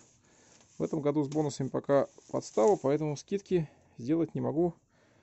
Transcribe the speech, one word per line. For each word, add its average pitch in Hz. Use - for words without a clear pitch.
В -
этом 160
году 147
с 135
бонусами 147
пока 135
подстава, 214
поэтому 151
скидки 185
сделать 151
не 143
могу 147